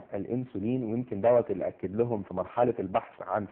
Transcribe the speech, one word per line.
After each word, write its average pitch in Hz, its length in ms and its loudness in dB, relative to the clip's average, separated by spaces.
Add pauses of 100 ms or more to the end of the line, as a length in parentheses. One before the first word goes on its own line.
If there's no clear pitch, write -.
(140)
الانسولين، 120 680 -2
ويمكن 110 380 -2
دوت 117 300 6
اللي 90 160 -2
اكد 92 280 -6
لهم 117 280 0
في - 100 -12
مرحله 117 460 2
البحث 95 420 -4
عن 95 300 -2